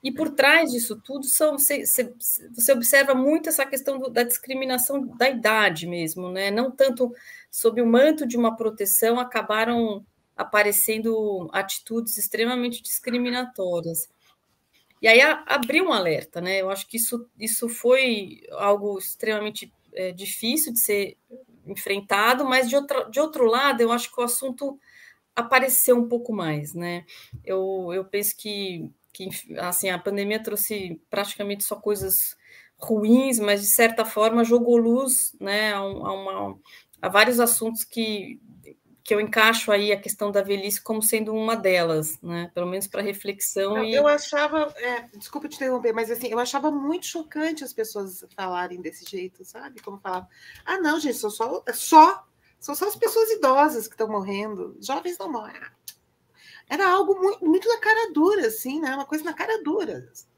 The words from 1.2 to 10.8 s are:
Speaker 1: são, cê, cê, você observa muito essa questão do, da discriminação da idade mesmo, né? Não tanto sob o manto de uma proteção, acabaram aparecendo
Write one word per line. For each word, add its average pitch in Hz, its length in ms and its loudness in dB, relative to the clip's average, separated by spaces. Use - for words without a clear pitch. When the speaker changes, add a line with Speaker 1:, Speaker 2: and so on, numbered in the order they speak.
Speaker 1:
são, 294 320 2
cê, 285 260 0
cê, - 300 -2
você 233 180 2
observa 269 400 4
muito 302 360 2
essa 285 180 0
questão 269 320 -4
do, 262 100 -6
da 233 140 0
discriminação 262 840 -2
da 240 240 0
idade 214 560 2
mesmo, 175 460 -6
né? 190 180 -2
Não 233 220 0
tanto 254 420 2
sob 226 320 0
o 233 40 4
manto 285 380 6
de 240 120 -4
uma 226 200 2
proteção, 220 600 0
acabaram 226 880 -2
aparecendo 208 1160 0